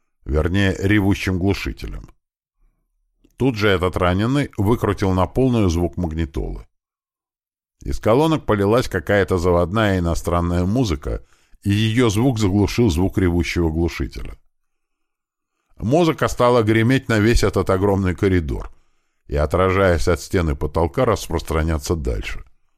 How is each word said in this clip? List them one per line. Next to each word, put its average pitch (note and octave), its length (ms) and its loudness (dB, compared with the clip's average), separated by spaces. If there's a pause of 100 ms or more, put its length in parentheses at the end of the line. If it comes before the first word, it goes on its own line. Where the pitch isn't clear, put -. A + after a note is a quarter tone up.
(240)
вернее, F2 540 0
ревущим G2 600 0
глушителем. F2 680 -6 (1300)
Тут B2+ 200 0
же G#2 120 2
этот F#2 300 0
раненый G#2 580 0
выкрутил G2+ 560 0
на F#2 140 2
полную A#2+ 420 0
звук E2+ 300 -2
магнитолы. E2 680 -6 (1160)
Из - 180 -4
колонок D3 460 2
полилась G#2+ 420 2
какая-то F#2+ 480 0
заводная F#2 600 2
иностранная F2 680 -2
музыка, F#2 600 -4 (360)
и G2 80 -2
ее A2 380 2
звук A2 300 0
заглушил G#2 500 2
звук F2+ 300 0
ревущего F2 500 0
глушителя. - 720 -6 (1400)
Музыка D3 460 2
стала B2 340 2
греметь A2+ 460 2
на A2+ 120 2
весь A2 220 4
этот G2 280 0
огромный F#2+ 440 2
коридор F2 560 -2 (560)
и, - 100 -6
отражаясь F2+ 720 2
от E2+ 120 0
стен F2 300 -2
и C#2 40 -2
потолка, E2 520 -2
распространяться D#2+ 880 -2
дальше. B1+ 480 -6 (340)